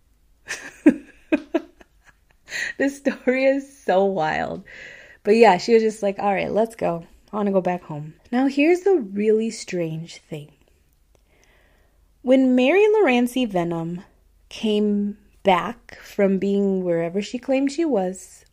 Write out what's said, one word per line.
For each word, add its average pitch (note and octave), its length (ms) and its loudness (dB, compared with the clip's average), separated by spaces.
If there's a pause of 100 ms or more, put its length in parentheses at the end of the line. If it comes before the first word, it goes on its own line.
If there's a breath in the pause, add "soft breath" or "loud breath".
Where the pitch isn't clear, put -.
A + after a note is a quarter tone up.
(2750 loud breath)
This C#4 200 -2
story C4 480 -2
is C4+ 320 -2
so F#3+ 260 2
wild. E3+ 600 -4 (600 loud breath)
But G#3 140 2
yeah, G#3 200 8
she A#3 160 0
was A3+ 100 6
just G#3+ 200 -4
like, G3 160 -2
"All G3+ 140 0
right, E3 180 -4
let's A3+ 240 -2
go. E3+ 300 -4 (260)
I G#3 60 -8
wanna G3+ 140 -2
go F#3+ 100 2
back F3+ 220 -4
home." D3+ 300 -12 (180)
Now, C4 160 0
here's D#4 340 2
the G4 140 2
really G#3+ 540 0
strange E3 680 -8
thing. D3+ 340 -16 (1700)
When B3+ 340 4
Mary D#4 320 4
Loranci B3+ 580 2
Venom E3+ 580 -4 (460)
came G#3 680 -2 (260)
back F3+ 580 -2
from G3 360 0
being G3 460 0
wherever E3+ 380 -2
she A3+ 160 -10
claimed C4+ 340 -2
she E4+ 140 -2
was, F#3+ 680 -4